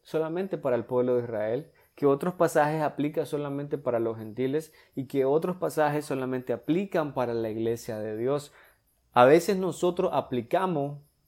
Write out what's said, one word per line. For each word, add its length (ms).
solamente 560
para 200
el 80
pueblo 320
de 60
Israel, 480
que 100
otros 300
pasajes 460
aplican 440
solamente 520
para 220
los 180
gentiles 540
y 100
que 200
otros 320
pasajes 480
solamente 480
aplican 600
para 200
la 160
iglesia 500
de 160
Dios. 380
A 80
veces 320
nosotros 560
aplicamos 840